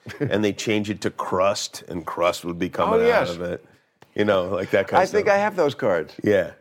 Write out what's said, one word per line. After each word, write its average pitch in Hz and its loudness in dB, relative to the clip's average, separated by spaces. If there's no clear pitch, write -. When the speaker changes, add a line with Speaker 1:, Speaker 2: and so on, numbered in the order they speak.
Speaker 1:
<laughs> - -16
Speaker 2:
and 107 0
they 101 2
change 104 -2
it 98 -4
to 107 -2
Crust, - -2
and 82 -8
Crust - -2
would 85 -6
be 87 -2
coming 220 2
Speaker 1:
Oh, 233 2
yes. 208 2
Speaker 2:
out 85 -6
of 85 -10
it. 87 -8
You 107 0
know, 92 2
like 95 -4
that 98 2
kind - 2
Speaker 1:
I 185 4
Speaker 2:
of 190 -6
Speaker 1:
think 208 0
Speaker 2:
stuff. 202 4
Speaker 1:
I 202 2
have 208 -2
those 151 2
cards. 87 -2
Speaker 2:
Yeah, 95 2